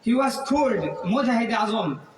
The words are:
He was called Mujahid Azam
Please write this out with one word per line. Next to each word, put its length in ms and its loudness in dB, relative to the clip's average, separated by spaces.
He 120 2
was 220 2
called 280 2
Mujahid 460 2
Azam 480 -2